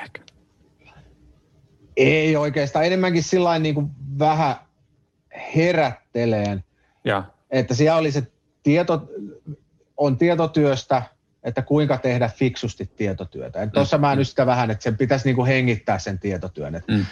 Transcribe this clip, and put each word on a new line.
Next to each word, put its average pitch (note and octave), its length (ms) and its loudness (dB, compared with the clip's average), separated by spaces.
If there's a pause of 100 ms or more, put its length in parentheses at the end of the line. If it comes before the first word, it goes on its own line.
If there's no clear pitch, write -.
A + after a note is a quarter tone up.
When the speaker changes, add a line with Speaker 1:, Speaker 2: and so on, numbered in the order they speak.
Speaker 1:
ehkä? - 180 -18 (1800)
Speaker 2:
Ei D#3 400 0
oikeastaan, D3 500 -2
enemmänkin F3+ 360 0
sillain E3+ 400 0
niinku D3+ 280 -2 (280)
vähän D3+ 380 2 (1000)
herätteleen, A#2 1080 0 (400)
Speaker 1:
Ja. G2 200 0 (260)
Speaker 2:
että C3 240 0
siellä D3+ 240 4
oli D#3 140 0
se C#3 100 -2 (400)
tieto, D#3+ 460 2 (880)
on C#3 220 2
tietotyöstä, D#3 840 2 (400)
että A#2 200 -4
kuinka D3 360 2
tehdä B2 300 0
fiksusti A2+ 680 -4
tietotyötä. F2+ 640 -6
En G#2+ 60 -4
Speaker 1:
Mm, G#2+ 40 -6
Speaker 2:
tossa C#3 260 2
mä C#3+ 160 4
Speaker 1:
mm. C3+ 40 2
Speaker 2:
nyt C3+ 100 0
sitä C3 180 0
vähän, B2 240 2
että G#2 120 -4
sen A2+ 140 -2
pitäisi C3 320 0
niinku B2+ 160 2
hengittää B2 540 2
sen G2 200 -6
tietotyön. E2+ 560 -6
Et, E2+ 140 -10
Speaker 1:
Mm. G#2 240 2